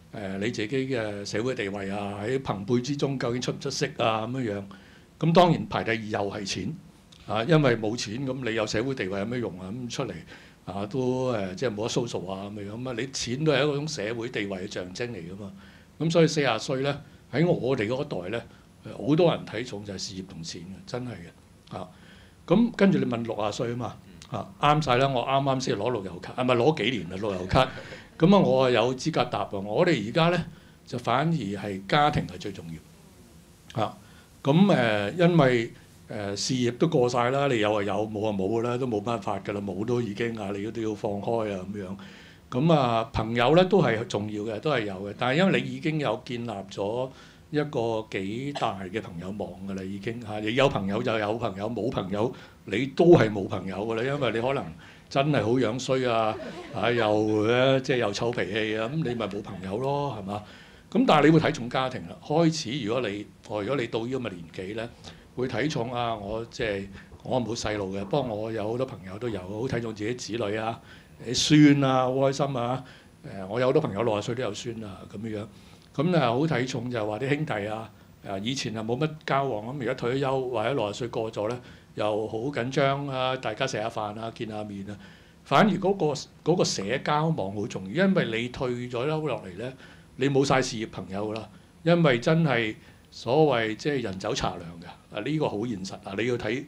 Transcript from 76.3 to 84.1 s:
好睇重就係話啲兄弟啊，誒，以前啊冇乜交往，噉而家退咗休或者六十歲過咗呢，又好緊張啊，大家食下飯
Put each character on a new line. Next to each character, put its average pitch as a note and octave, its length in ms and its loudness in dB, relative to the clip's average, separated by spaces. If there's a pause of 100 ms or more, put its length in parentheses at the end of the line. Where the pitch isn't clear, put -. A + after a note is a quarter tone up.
好 A#2+ 80 2
睇 C#3+ 280 0
重 B2 220 -6
就 A#2+ 100 -2
係 G#2 80 -2
話 G#2 120 -2
啲 C3+ 160 -2
兄 D3+ 100 -2
弟 G#2+ 220 -4
啊， A2 240 -8 (360)
誒， G2 160 -6
以 A#2+ 120 -2
前 G#2+ 220 -6
啊 A2 60 -4
冇 A#2 140 -2
乜 D3+ 120 0 (160)
交 C#3 180 0
往， A#2+ 340 -6
噉 C#3+ 60 -6
而 - 20 -2
家 B2 80 0
退 B2 220 -2
咗 C#3 60 -2
休 C3 280 0
或 A2+ 140 0
者 A#2+ 100 0
六 A2+ 140 0
十 G2+ 120 -4
歲 A#2+ 100 -4
過 A2+ 220 -4
咗 G#2+ 180 -2
呢， B2 120 -6 (320)
又 G#2+ 340 -2
好 G#2+ 120 -6
緊 B2 320 -4
張 C#3 360 2
啊， C3 280 -2
大 B2 180 -4
家 C3 140 -2
食 A#2+ 100 -4
下 G#2+ 100 -2
飯 G#2+ 320 -6